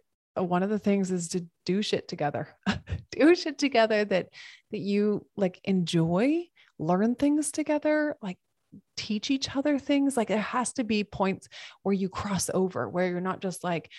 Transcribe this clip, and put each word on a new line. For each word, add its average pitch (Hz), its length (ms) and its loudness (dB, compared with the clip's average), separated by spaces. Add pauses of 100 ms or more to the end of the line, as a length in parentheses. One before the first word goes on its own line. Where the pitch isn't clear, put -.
(340)
one 180 280 0
of 202 80 -2
the 214 80 0
things 196 320 2
is 175 180 -2
to 175 180 -4 (200)
do 190 160 0
shit - 260 -2
together, 147 400 -4 (180)
<laughs> - 440 -4
do 320 240 6
shit 330 240 -6
together 226 480 4
that, 190 240 -2 (400)
that 214 80 -6
you, 202 480 0 (100)
like, 185 280 -2
enjoy, 185 840 2 (320)
learn 185 360 2
things 294 380 2
together, 302 720 0
like, 185 160 -8 (580)
teach - 340 -4
each 269 240 -2
other 277 240 2
things. 277 380 2
Like, 226 120 0
there 220 100 2
has 226 360 -2
to 254 100 -2
be 208 200 0
points - 460 -2 (320)
where 196 100 0
you 190 160 0
cross 190 460 -2
over, 180 340 0
where 180 220 0
you're 175 100 -2
not 185 220 -4
just, 180 200 -6
like, 170 360 -4